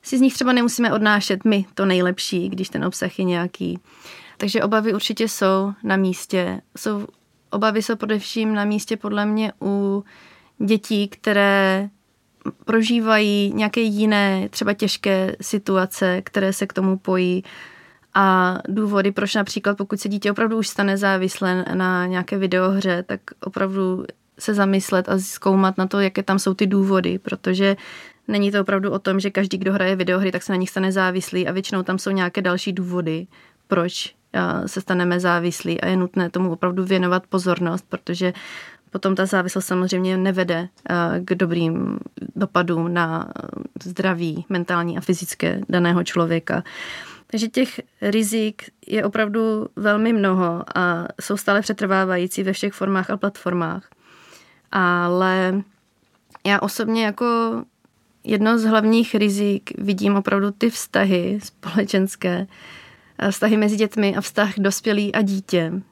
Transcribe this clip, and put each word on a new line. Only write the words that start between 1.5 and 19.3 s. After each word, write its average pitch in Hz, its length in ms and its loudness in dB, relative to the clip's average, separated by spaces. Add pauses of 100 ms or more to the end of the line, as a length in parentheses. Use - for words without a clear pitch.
to 196 120 0
nejlepší, 185 600 0
když 190 200 -6
ten - 160 -4
obsah 185 340 -4
je 190 60 0
nějaký. 180 540 -2 (580)
Takže 208 260 -2
obavy 214 320 2
určitě 214 340 -2
jsou 196 440 0 (100)
na 196 140 0
místě. 185 640 -2 (160)
Jsou, 208 300 -4 (440)
obavy 208 320 0
jsou 226 140 -2
především 220 580 -2
na 202 100 0
místě 208 320 -2
podle 208 300 -4
mě 214 260 0 (100)
u 202 420 0 (540)
dětí, 208 500 0
které 196 800 2 (760)
prožívají 220 920 2
nějaké 214 260 0
jiné, 208 680 2
třeba 208 240 -2
těžké 196 680 0
situace, 190 840 0
které 190 300 0
se 190 140 -2
k - 60 -12
tomu 190 260 2
pojí. 185 460 0 (680)
A 185 440 4 (100)
důvody, 202 440 2
proč 202 220 -2